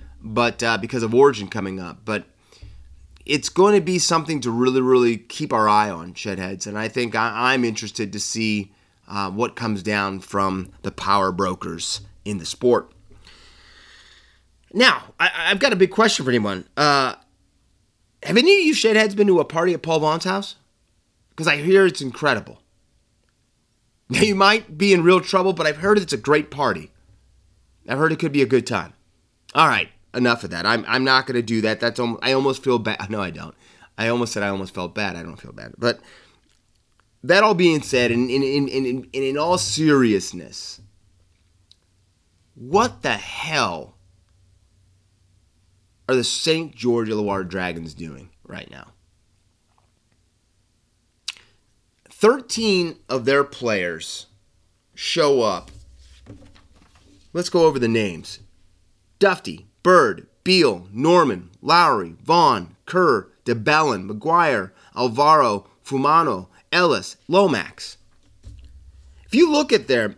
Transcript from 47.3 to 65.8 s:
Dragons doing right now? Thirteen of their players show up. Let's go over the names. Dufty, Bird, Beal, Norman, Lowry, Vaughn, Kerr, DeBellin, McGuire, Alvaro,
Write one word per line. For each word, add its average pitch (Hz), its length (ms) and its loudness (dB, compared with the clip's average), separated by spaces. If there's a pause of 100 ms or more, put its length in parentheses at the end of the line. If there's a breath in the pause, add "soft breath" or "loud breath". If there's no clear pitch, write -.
Dragons 82 460 -8
doing 78 360 -16 (160)
right - 240 -18
now? - 220 -20 (3250 soft breath)
Thirteen 214 880 0 (120)
of 123 160 -4
their 139 180 2
players 92 840 -6 (640)
show 139 480 0
up. 95 300 -2 (1600)
Let's 175 160 -4
go 170 160 4
over 143 120 4
the 120 100 0
names. 107 520 -2 (800)
Dufty, 185 460 0 (180)
Bird, 147 440 4 (160)
Beal, 131 500 2
Norman, 127 560 2 (120)
Lowry, 127 600 2
Vaughn, 135 640 2
Kerr, 156 440 0 (140)
DeBellin, 117 640 0
McGuire, 127 640 0 (240 soft breath)
Alvaro, 123 720 2 (160)